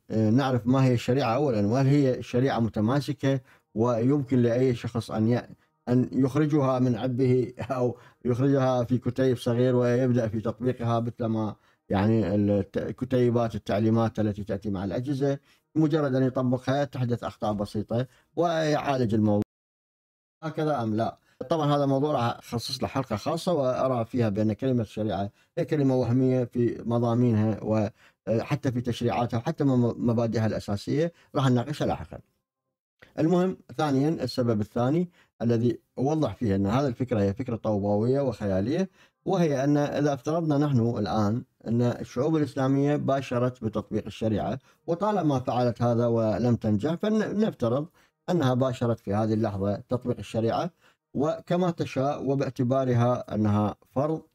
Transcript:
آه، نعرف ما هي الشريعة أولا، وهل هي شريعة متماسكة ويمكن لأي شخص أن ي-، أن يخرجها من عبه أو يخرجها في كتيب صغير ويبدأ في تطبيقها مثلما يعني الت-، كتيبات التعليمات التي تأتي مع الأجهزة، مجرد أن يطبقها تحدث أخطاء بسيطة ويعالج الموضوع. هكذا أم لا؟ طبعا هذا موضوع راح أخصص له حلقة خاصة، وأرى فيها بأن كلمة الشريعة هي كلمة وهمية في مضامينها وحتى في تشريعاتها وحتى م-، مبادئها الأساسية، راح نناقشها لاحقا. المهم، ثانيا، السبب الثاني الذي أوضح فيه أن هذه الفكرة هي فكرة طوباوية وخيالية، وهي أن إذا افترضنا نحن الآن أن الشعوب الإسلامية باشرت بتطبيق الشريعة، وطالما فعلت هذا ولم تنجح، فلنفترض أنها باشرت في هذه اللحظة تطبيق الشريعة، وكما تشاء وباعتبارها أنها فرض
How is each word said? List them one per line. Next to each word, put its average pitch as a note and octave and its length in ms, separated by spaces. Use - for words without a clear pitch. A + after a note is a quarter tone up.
آه، A2 200
نعرف B2 360
ما C3+ 180
هي B2+ 100
الشريعة B2 400
أولا، B2 320
وهل C3 200
هي C3+ 360
شريعة B2 380
متماسكة C3 800
ويمكن B2 640
لأي B2 360
شخص A#2 360
أن A2 180
ي-، B2 200
أن B2 240
يخرجها C3+ 680
من B2+ 180
عبه B2+ 640
أو B2 380
يخرجها B2+ 600
في B2 140
كتيب B2+ 380
صغير B2 400
ويبدأ A#2+ 520
في G#2+ 120
تطبيقها A#2 600
مثلما A2 540
يعني G#2 460
الت-، G2+ 440
كتيبات A#2+ 760
التعليمات A2 680
التي G#2+ 240
تأتي G2 260
مع F#2+ 140
الأجهزة، C3 540
مجرد D3+ 400
أن C3 80
يطبقها B2+ 600
تحدث A#2+ 400
أخطاء G#2+ 280
بسيطة G#2+ 540
ويعالج D3+ 800
الموضوع. G#2+ 280
هكذا D3+ 400
أم A2 120
لا؟ A2 240
طبعا D3 260
هذا C#3+ 100
موضوع C#3 260
راح A#2+ 260
أخصص - 440
له - 60
حلقة A#2+ 280
خاصة، E3 360
وأرى C3 520
فيها A#2 240
بأن G#2+ 240
كلمة B2 300
الشريعة G#2 480
هي E3+ 60
كلمة C#3 320
وهمية B2+ 480
في A#2+ 420
مضامينها A#2 760
وحتى A2 1120
في A#2+ 80
تشريعاتها A#2+ 580
وحتى D#3 260
م-، B2 420
مبادئها A2+ 400
الأساسية، C3 640
راح C3+ 160
نناقشها B2+ 360
لاحقا. D#2+ 320
المهم، F3+ 380
ثانيا، D3 300
السبب A#2+ 520
الثاني C#3 500
الذي A#2 380
أوضح C#3+ 360
فيه G2+ 220
أن G2 100
هذه B2+ 200
الفكرة A#2+ 340
هي G2 140
فكرة A#2+ 220
طوباوية G#2+ 640
وخيالية، A#2 720
وهي D#3+ 400
أن D3 120
إذا C#3+ 380
افترضنا D3+ 440
نحن C#3+ 220
الآن G#2 460
أن A#2 160
الشعوب C3 540
الإسلامية C#3 600
باشرت B2+ 680
بتطبيق G#2 420
الشريعة، G#2+ 520
وطالما E3+ 520
فعلت B2 440
هذا A#2+ 240
ولم A2+ 500
تنجح، G#2+ 380
فلنفترض F3+ 920
أنها C#3 240
باشرت A#2+ 460
في G2 140
هذه A2 200
اللحظة G2+ 420
تطبيق B2 300
الشريعة، A2+ 520
وكما E3+ 560
تشاء C#3 600
وباعتبارها B2+ 1040
أنها G#2 400
فرض D3+ 320